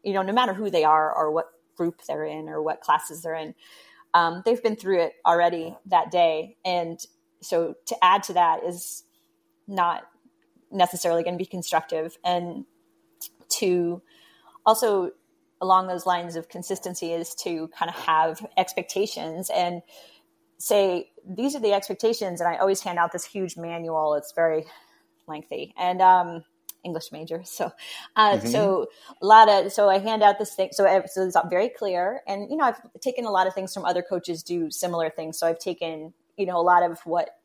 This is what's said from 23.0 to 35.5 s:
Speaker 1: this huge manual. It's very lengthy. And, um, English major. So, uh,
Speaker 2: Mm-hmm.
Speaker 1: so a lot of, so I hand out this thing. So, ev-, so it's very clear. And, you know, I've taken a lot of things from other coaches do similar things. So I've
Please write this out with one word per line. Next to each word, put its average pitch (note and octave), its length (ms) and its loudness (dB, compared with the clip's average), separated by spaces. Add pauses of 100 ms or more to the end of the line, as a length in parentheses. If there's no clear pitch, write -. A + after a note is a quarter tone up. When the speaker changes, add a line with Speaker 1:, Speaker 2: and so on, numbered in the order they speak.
Speaker 1:
this F3 140 -8
huge F#3+ 320 -8
manual. E3 580 -2
It's D3 180 -6
very E3 320 0 (640)
lengthy. D3+ 500 -12
And, F3+ 240 -2
um, F3+ 420 6 (400)
English D#3+ 280 -10
major. D#3+ 320 -10
So, - 280 -8 (440)
uh, G#3 220 6
Speaker 2:
Mm-hmm. G#3+ 100 -4
Speaker 1:
so G3+ 400 2 (340)
a - 40 -6
lot G#3+ 240 12
of, G3 220 4
so G#3 180 4
I F#3+ 100 4
hand G#3+ 240 0
out G3+ 160 6
this G#3+ 160 -6
thing. F#3+ 160 -2
So, G3+ 140 2
ev-, F#3 260 4
so F#3+ 160 -2
it's F3 100 0 (120)
very F3+ 200 0
clear. G3 560 -4
And, G3 240 -8
you D4+ 80 -4
know, D#4+ 80 0
I've A#3 160 -2 (200)
taken B3+ 240 -4
a A3 60 -4
lot F#3 140 2
of F#3 80 -2
things F#3+ 200 -8
from F#3 120 -10
other F3+ 160 0
coaches F3 400 -6
do E3 300 -6
similar E3+ 400 -4
things. D#3+ 260 -10
So - 100 -4
I've E3 120 -2